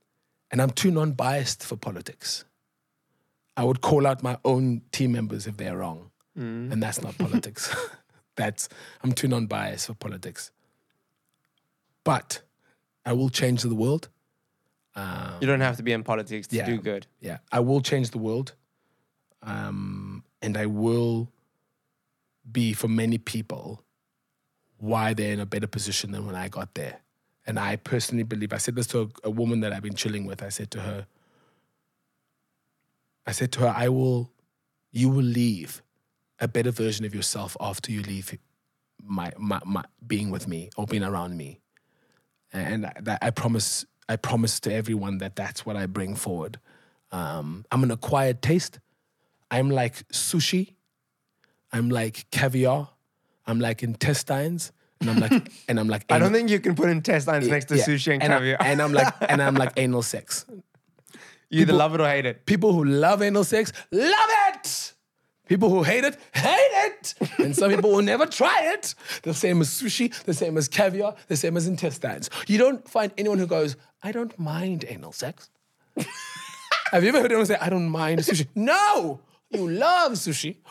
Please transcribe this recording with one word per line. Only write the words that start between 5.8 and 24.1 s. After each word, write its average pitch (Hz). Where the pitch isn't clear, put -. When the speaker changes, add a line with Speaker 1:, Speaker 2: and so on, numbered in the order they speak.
Speaker 2:
Mm. 120
Speaker 1:
And 110
that's 110
not -
politics. -
<laughs> -
That's, 104
I'm 127
too 131
non-biased 104
for 110
politics. 92
But -
I 120
will 127
change 123
the 117
world. 127
Um, 95
Speaker 2:
You 135
don't 135
have 127
to -
be 120
in 113
politics 107
to 117
Speaker 1:
yeah, 113
Speaker 2:
do 117
good. 101
Speaker 1:
yeah. 127
I 120
will 131
change 131
the -
world. 113
Um, 98
and 104
I 107
will 117
be, 117
for -
many 113
people, 110